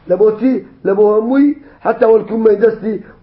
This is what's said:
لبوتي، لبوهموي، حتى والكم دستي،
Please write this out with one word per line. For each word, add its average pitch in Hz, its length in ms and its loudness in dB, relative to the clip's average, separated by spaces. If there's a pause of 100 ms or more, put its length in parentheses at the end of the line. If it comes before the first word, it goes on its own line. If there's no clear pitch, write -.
لبوتي، 214 580 0 (180)
لبوهموي، 220 720 0 (240)
حتى 226 260 -2
والكم 220 420 0
دستي، 214 520 -2 (220)